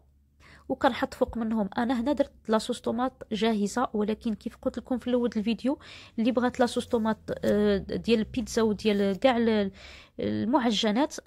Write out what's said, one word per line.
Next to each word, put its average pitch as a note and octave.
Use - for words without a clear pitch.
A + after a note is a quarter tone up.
وكنحط C4+
فوق -
منهم. A3
انا A#3+
هنا C#4+
درت -
لاصوص A3
طوماط A#3+
جاهزه، A3
ولكن G#3+
كيف -
قلت -
لكم A#3+
في A#3
الاول A#3+
الفيديو، A#3
اللي A#3
بغات B3
لاصوص A#3+
طوماط، A3
آه، G#3
ديال F#3+
البيتزا A3
وديال G3+
كاع B3+
ال-، G#3+
المعجنات، A3